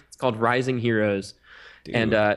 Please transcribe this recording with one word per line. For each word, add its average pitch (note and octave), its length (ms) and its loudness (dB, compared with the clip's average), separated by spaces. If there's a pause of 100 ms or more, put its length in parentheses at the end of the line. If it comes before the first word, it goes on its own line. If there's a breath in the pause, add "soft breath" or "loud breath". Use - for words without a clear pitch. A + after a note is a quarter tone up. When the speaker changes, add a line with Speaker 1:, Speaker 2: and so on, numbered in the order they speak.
Speaker 1:
it's - 100 -20
called B2+ 200 -2
Rising B2 400 0
Heroes. G#2+ 560 0 (520 loud breath)
Speaker 2:
Dude. - 100 -6
Speaker 1:
And, A2+ 180 0
uh, G#2 220 2